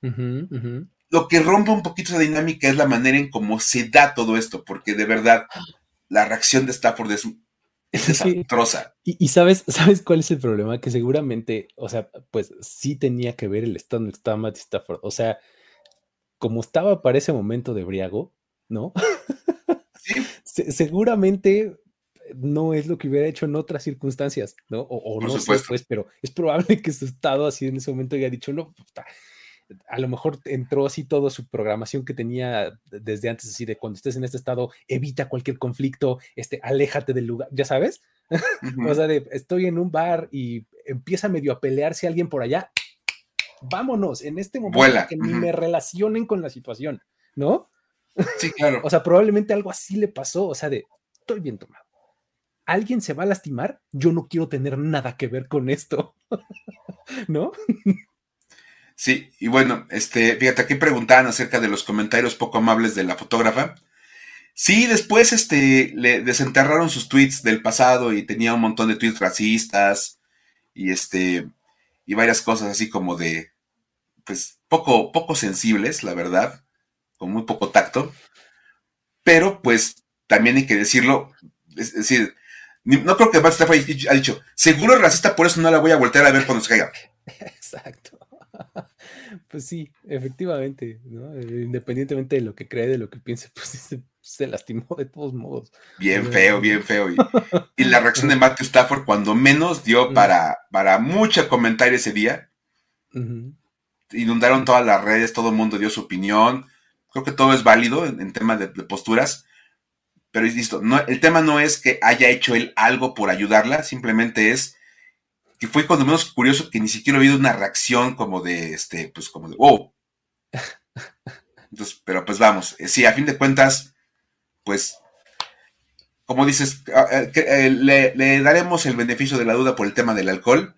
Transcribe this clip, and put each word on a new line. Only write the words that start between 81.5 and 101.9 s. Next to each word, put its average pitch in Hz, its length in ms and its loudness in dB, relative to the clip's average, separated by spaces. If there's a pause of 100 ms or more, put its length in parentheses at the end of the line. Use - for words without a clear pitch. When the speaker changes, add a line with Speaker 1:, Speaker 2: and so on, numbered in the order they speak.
Speaker 2:
es, 113 140 -8
es - 60 -20
decir, 107 400 0 (480)
ni, 135 140 4
no 185 200 2
creo 226 140 6
que 233 80 8
Matt 240 140 6
Stafford 165 240 6
haya 139 360 0
dicho, 135 260 0 (160)
"Seguro 160 400 6
es 240 60 4
racista, 208 340 4
por 165 120 4
eso 165 140 0
no 165 100 4
la 156 80 6
voy 160 120 4
a 160 60 6
voltear 143 280 4
a 139 60 8
ver 135 140 4
cuando 120 180 -2
se - 60 -6
caiga". 107 220 2 (340)
Speaker 1:
<laughs> - 0 - (160)
Exacto. - 760 -18 (1300)
Pues 143 180 -14
sí, 165 260 -12 (160)
efectivamente, 135 1000 -8
¿no? 123 300 -18
Eh, 120 280 -10
independientemente 131 760 -6
de 127 40 0
lo 107 140 -8
que - 120 -18
cree, 120 200 -4
de 131 100 -2
lo 110 120 -8
que - 100 -20
piense, - 300 -12
<laughs> - 40 -20
pues - 140 -14
sí - 100 -12
se, 127 260 -16 (180)
se - 260 -8
lastimó 117 500 -10
de 139 80 -8
todos 139 280 -12
modos. 127 380 -12 (260)
Speaker 2:
Bien 98 280 0
Speaker 1:
O 120 60 -6
sea, - 20 -8
Speaker 2:
feo, 101 280 6
bien 104 220 2
feo. 101 280 -2
Y, 87 60 -4 (580)
y 131 100 2
la 123 140 6
reacción 120 300 2
de 139 60 6
Speaker 1:
Ujú. 131 60 4
Speaker 2:
Matthew 131 240 4
Stafford, 131 400 2
cuando 104 300 2
menos, 143 480 4
dio 117 220 4
Speaker 1:
Ujú. 135 80 -6
Speaker 2:
para, 90 440 4 (140)
para 95 280 4
mucho 185 500 2
comentario 123 480 2